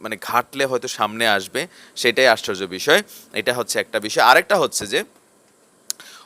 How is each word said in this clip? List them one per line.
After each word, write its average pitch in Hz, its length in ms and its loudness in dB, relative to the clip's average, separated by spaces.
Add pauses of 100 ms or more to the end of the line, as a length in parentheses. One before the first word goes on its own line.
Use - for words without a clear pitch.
মানে 110 200 -10
ঘাটলে 123 440 -4
হয়তো 127 240 -4
সামনে 110 400 -2
আসবে, 101 380 -2 (300)
সেটাই 123 300 2
আশ্চর্য 107 380 0
বিষয়। 98 380 2 (300)
এটা 110 220 -2
হচ্ছে 117 260 -4
একটা 107 200 -4
বিষয়। 107 240 0
আরেকটা 139 320 6
হচ্ছে 123 300 -2
যে 139 180 -4 (1200)